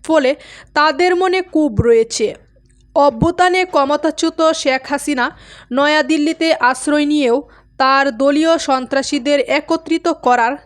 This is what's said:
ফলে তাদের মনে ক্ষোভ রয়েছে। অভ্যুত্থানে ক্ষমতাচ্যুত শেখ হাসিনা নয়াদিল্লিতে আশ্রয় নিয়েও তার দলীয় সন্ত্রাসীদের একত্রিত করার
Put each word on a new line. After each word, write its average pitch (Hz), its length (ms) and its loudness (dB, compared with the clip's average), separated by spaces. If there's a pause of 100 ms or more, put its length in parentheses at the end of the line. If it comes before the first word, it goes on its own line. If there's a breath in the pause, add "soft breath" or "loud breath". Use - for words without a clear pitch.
ফলে 294 260 0 (440 loud breath)
তাদের 311 420 2
মনে 370 260 -2
ক্ষোভ 302 380 -2
রয়েছে। 226 460 0 (720)
অভ্যুত্থানে 339 680 2
ক্ষমতাচ্যুত 302 720 -2 (140)
শেখ 262 340 -2
হাসিনা 277 380 -4 (460 loud breath)
নয়াদিল্লিতে 302 760 0 (140)
আশ্রয় 294 440 0
নিয়েও 285 300 2 (420 soft breath)
তার 269 260 2 (120)
দলীয় 294 440 2
সন্ত্রাসীদের 269 760 -2 (120)
একত্রিত 320 560 -2 (160)
করার 247 300 2 (140)